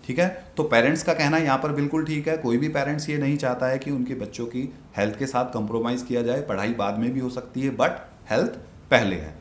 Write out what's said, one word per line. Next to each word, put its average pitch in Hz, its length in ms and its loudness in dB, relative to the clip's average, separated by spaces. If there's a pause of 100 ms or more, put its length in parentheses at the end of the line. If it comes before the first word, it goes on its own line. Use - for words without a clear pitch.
ठीक 131 120 -4
है, 180 100 4 (280)
तो - 60 0
पेरेंट्स 123 400 4
का 165 120 2
कहना 156 240 2
यहाँ 135 200 2
पर 151 140 0
बिल्कुल 147 320 0
ठीक 151 240 -2
है। 160 80 2
कोई 120 200 0
भी 147 120 2
पेरेंट्स 147 400 -2
ये 151 100 0
नहीं 143 180 2
चाहता 127 300 0
है 131 120 2
कि 143 120 -6
उनके 127 240 -2
बच्चों 113 320 -6
की 127 260 -6 (240)
हेल्थ 104 220 0
के 135 80 -2
साथ 127 260 -2
compromise 117 520 -2
किया 120 180 0
जाए। 123 180 0
पढ़ाई 110 340 -2
बाद 104 240 -2
में 120 140 0
भी 131 80 -2
हो 127 100 -2
सकती 127 320 -6
है, 135 140 -2
but 160 140 4 (400)
health 113 200 2 (400)
पहले 107 260 6
है। 78 240 -10